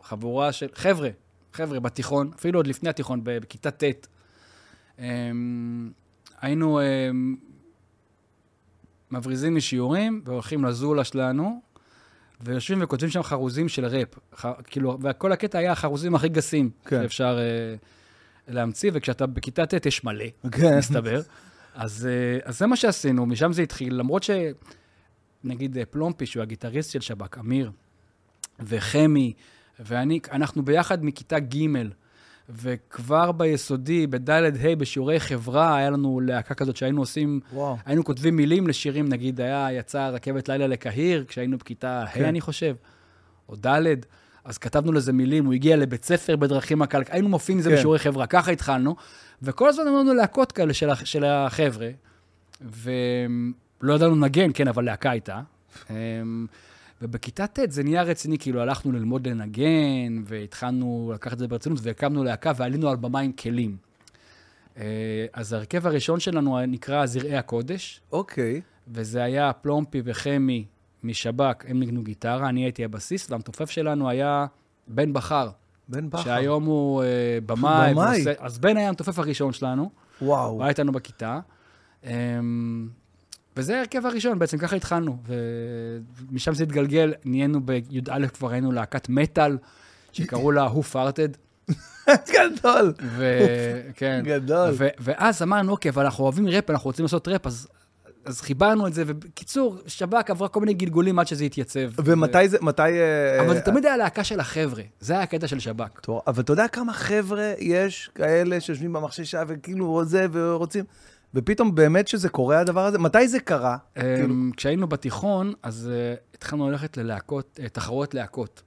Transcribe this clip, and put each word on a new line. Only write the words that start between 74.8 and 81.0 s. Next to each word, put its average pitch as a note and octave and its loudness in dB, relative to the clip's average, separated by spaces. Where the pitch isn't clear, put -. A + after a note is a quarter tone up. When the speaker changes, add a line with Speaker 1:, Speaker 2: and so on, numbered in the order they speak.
Speaker 1:
בן C#3 0
בכר. C#3 0
Speaker 2:
בן C#3+ -8
בכר. E3+ -6
Speaker 1:
שהיום C#3+ 2
הוא, C#3+ 2
אה, B2+ 2
במאי, C#3+ 4
Speaker 2:
במאי. F#3+ 4
Speaker 1:
ועושה, D3 2
אז A#2+ -10
בן G#3 4
היה G#3 2
המתופף F3 -4
הראשון C#3+ -2
שלנו. C3+ -2
Speaker 2:
וואו. C3 2
Speaker 1:
הוא A2+ -4
היה C#3 2
איתנו C#3+ 2
בכיתה. B2 -6